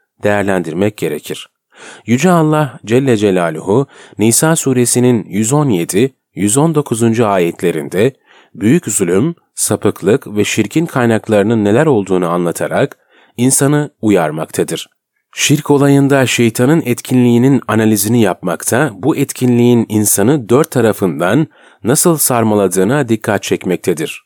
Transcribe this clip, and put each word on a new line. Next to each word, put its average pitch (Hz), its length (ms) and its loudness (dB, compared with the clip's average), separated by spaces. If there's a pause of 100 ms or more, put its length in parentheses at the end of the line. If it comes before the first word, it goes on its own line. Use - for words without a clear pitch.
(220)
değerlendirmek 98 760 -2
gerekir. - 520 -8 (580)
Yüce 131 240 0
Allah 156 540 0
Celle 123 320 0
Celaluhu, 92 720 0 (320)
Nisa 117 380 2
Suresinin 123 720 0
yüz 110 240 -2
on 147 160 0
yedi, 98 460 0 (200)
yüz 104 240 -2
on 160 160 2
dokuzuncu 117 520 0
ayetlerinde 87 880 -2 (420)
büyük 127 320 0
zulüm, 98 480 0 (200)
sapıklık 104 840 -2
ve 104 80 0
şirkin 113 420 -2
kaynaklarının 110 800 0
neler 113 220 2
olduğunu 92 420 0
anlatarak 87 680 -2 (380)
insanı 143 540 0 (100)
uyarmaktadır. 82 880 -2 (460)
Şirk - 360 -2
olayında 139 560 4
şeytanın 123 600 0
etkinliğinin 123 800 2
analizini 110 540 2
yapmakta, 110 720 -2
bu 127 220 -2
etkinliğin 120 720 2
insanı 107 600 0
dört 139 220 2
tarafından 104 760 0 (380)
nasıl 151 320 0
sarmaladığına 110 920 0
dikkat 110 340 -2
çekmektedir. - 840 -4